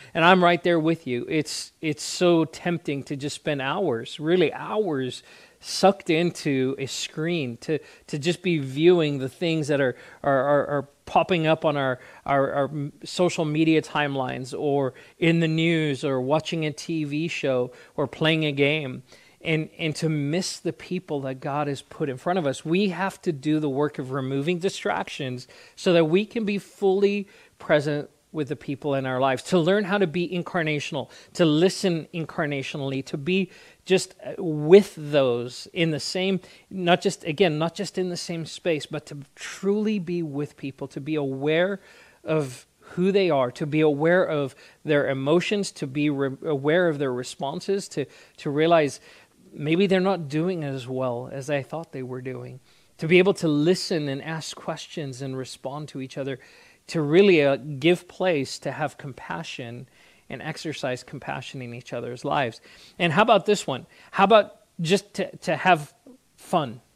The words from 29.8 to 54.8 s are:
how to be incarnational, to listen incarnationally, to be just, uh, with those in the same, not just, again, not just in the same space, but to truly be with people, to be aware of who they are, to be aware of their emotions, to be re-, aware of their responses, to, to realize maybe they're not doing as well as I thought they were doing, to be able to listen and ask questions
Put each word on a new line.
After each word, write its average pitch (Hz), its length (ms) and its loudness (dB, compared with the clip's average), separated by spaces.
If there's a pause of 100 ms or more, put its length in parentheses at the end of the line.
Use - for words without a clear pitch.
how 185 120 -2
to 196 120 2
be 165 200 -4
incarnational, 156 800 -4 (260)
to 180 100 4
listen 165 680 2
incarnationally, 143 920 -4
to - 100 -6
be 180 320 0 (380)
just, 180 300 2 (100)
uh, 147 160 -8
with 160 540 8
those 131 760 0
in 165 200 0
the 143 80 -2
same, 185 400 -2 (280)
not 180 320 2
just, - 240 -2
again, 156 340 2
not 165 180 -2
just 185 200 -8
in 185 140 -2
the 175 60 -6
same 165 280 -8
space, 156 420 -4
but 151 200 -10
to 151 100 -14 (200)
truly 208 640 -2
be 175 200 -4
with 147 360 -6
people, 135 320 -10
to - 120 -12
be 151 140 -6
aware 151 640 0 (440)
of 143 420 -4 (140)
who 185 320 -2
they 185 180 4
are, 131 220 2
to - 140 -6
be 151 140 0
aware 156 440 4
of 143 300 -2 (300)
their 143 240 2
emotions, 165 640 0
to - 160 -8
be 147 240 0
re-, 139 340 -2
aware 156 440 2
of 147 100 -2
their 139 140 -2
responses, 156 760 -6
to, 143 160 -6 (320)
to - 140 -6
realize 156 500 4 (540)
maybe 165 320 2
they're 185 140 4
not 180 280 0
doing 160 340 -2
as 135 240 -6
well 127 460 -4
as 135 160 -10
I 143 140 0
thought 156 300 -10
they 135 100 -8
were 127 180 -8
doing, 127 400 -12 (380)
to 160 100 -4
be 180 80 6
able 190 180 6
to 170 140 -2
listen 151 580 2
and 139 160 -6
ask 160 320 -10
questions 139 680 -10